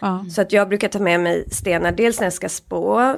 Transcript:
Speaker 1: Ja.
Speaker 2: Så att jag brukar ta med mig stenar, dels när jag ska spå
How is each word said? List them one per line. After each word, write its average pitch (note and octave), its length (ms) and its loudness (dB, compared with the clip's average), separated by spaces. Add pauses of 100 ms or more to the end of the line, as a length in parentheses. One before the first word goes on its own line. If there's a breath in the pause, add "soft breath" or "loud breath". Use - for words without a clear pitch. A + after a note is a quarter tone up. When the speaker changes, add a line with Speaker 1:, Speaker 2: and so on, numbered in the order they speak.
Speaker 1:
Ja. F#3+ 240 -2 (100)
Speaker 2:
Så G#3+ 80 0
att F3+ 100 0
jag G3+ 160 4
brukar G3+ 200 0
ta G3+ 100 -4
med F3 220 2
mig F3 300 0
stenar, F3 420 0
dels A3+ 280 0
när G#3 60 0
jag F3+ 60 -2
ska F#3 160 -8
spå G#3+ 680 0